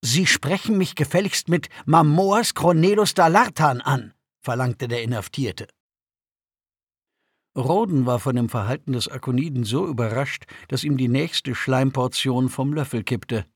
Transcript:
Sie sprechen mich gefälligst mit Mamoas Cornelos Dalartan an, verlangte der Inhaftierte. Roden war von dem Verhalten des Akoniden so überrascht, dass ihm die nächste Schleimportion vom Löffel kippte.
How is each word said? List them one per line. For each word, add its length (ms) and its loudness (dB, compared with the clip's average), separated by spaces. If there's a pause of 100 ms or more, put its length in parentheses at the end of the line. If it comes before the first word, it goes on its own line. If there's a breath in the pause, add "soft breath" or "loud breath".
Sie 240 2
sprechen 520 0
mich 160 0
gefälligst 540 -2
mit 200 2 (160 loud breath)
Mamoas 680 4
Cornelos 600 4
Dalartan 680 4
an, 340 -2 (260)
verlangte 480 -4
der 140 -2
Inhaftierte. 640 -6 (1900)
Roden 480 0
war 140 0
von 180 -2
dem 140 0
Verhalten 420 -4
des 160 -4
Akoniden 560 -2
so 220 -2
überrascht, 580 -4 (240 loud breath)
dass 160 -4
ihm 140 0
die 100 0
nächste 460 -2
Schleimportion 960 0
vom 240 -4
Löffel 280 -4
kippte. 540 -4